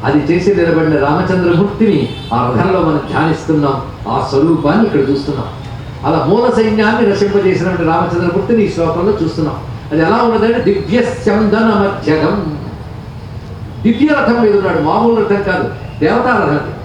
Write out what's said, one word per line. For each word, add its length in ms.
అది 280
చేసి 220
నిలబడిన 420
రామచంద్రమూర్తిని 1120
ఆ 220
రథంలో 240
మనం 220
ధ్యానిస్తున్నాం, 680
ఆ 200
స్వరూపాన్ని 560
ఇక్కడ 240
చూస్తున్నాం. 360
అలా 200
మూల 300
సైన్యాన్ని 540
నశింపజేసినటువంటి 760
రామచంద్రమూర్తిని 800
ఈ 80
శ్లోకంలో 520
చూస్తున్నాం. 320
అది 100
ఎలా 220
ఉన్నదంటే 360
దివ్య 440
స్యందన 560
మధ్యగం, 1000
దివ్య 260
రథం 340
మీద 160
ఉన్నాడు, 220
మామూలు 360
రథం 280
కాదు, 260
దేవతా 360
రథం. 380